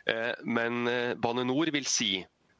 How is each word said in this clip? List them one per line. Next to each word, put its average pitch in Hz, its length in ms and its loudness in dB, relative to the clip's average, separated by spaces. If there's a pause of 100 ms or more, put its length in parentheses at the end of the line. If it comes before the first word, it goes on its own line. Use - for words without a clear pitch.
Eh, 113 280 0 (100)
men, 117 440 0
eh, 120 280 0
Bane 120 320 0
NOR 151 240 2
vil 143 160 -2
si, 101 300 0 (420)